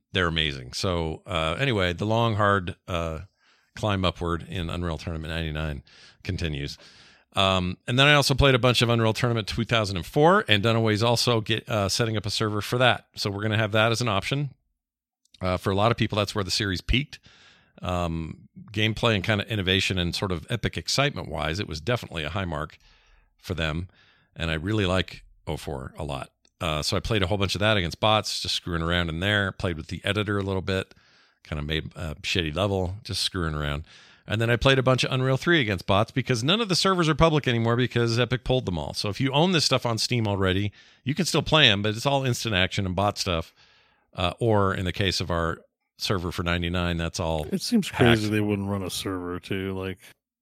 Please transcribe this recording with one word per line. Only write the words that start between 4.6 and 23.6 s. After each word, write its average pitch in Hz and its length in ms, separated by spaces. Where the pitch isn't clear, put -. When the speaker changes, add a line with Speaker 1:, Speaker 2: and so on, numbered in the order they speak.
Speaker 1:
Unreal 87 300
Tournament 80 340
ninety-nine 78 500
continues. 78 540
Um, 92 440
and 123 100
then 139 80
I 147 60
also 143 220
played 135 200
a 127 40
bunch 123 240
of 117 80
Unreal 113 240
Tournament 117 340
two 117 160
thousand 104 320
and 82 80
four, 170 420
and 104 160
Dunaway's 113 400
also 120 380
get, 107 300
uh, 101 180
setting 110 300
up 101 80
a 101 40
server 104 300
for 131 160
that. 120 300
So 107 140
we're 101 100
gonna 107 160
have 107 160
that 110 180
as 113 120
an 120 60
option. 139 420
Uh, 92 160
for 101 140
a 95 40
lot 104 160
of 117 60
people, 101 200
that's 101 180
where 104 100
the 90 60
series 95 320
peaked. - 360
Um, 85 680
gameplay 110 420
and 92 100
kinda 104 260
innovation 95 480
and 87 160
sort 95 180
of 82 180
epic - 260
excitement-wise, 82 840
it 104 80
was 78 140
definitely 82 440
a 73 60
high 95 140
mark 76 340
for - 160
them. 82 340